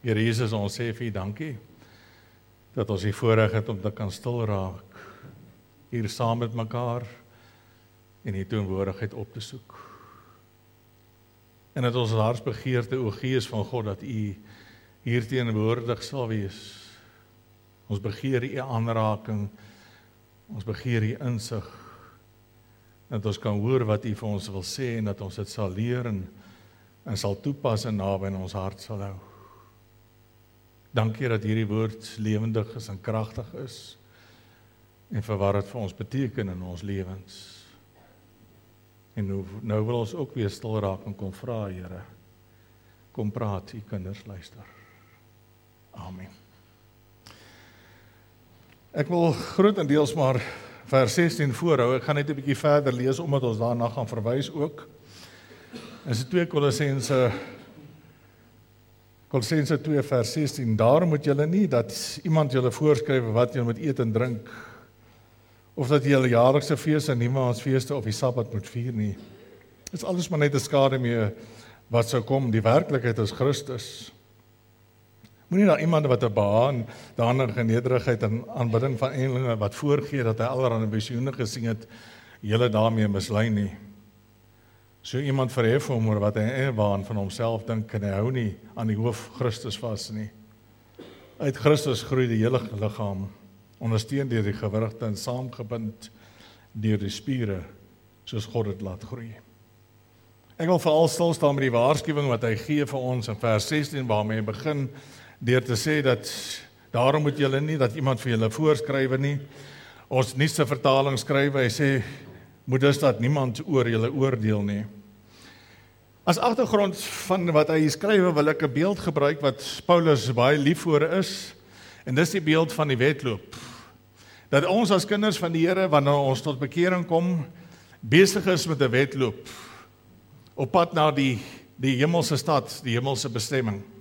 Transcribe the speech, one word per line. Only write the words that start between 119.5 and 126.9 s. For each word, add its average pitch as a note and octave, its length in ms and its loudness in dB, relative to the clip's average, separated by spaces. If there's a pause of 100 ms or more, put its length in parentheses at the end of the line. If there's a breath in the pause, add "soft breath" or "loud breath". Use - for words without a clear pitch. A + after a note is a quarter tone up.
Paulus D3+ 460 4
baie B2+ 260 4
lief D3 220 2
voor D3+ 220 4
is, - 520 -2 (500 loud breath)
en B2+ 100 -4
dis C3+ 160 4
die G3 100 -2
beeld D#3+ 320 2
van D3+ 160 0
die C3+ 80 2
wedloop. C3 600 0 (920 loud breath)
Dat C#3+ 160 4
ons G3+ 240 4
as G3 160 4
kinders G#3 320 2
van E3+ 140 -2
die E3 140 2
Here, F#3 220 2
wanneer C#3+ 240 4
ons C3+ 300 2
tot C3+ 180 -4
bekering E3+ 460 0